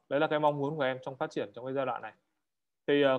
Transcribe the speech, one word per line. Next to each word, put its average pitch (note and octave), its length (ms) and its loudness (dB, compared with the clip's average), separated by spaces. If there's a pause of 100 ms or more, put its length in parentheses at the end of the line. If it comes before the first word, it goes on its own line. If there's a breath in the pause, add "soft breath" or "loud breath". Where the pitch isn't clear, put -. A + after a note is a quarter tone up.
đấy C#3 120 0
là D#3 60 4
cái D3+ 120 0
mong D3 200 2
muốn C#3 180 -2
của D3+ 60 -2
em C3 200 -2
trong C3+ 140 -10
phát D#3 140 -6
triển A#2 240 -4
trong A#2+ 100 -14
cái C3 100 -6
giai C3+ 120 -2
đoạn A2+ 160 -6
này. A2 100 -14 (760)
Thì, C#3+ 160 4
ờ, C3+ 160 4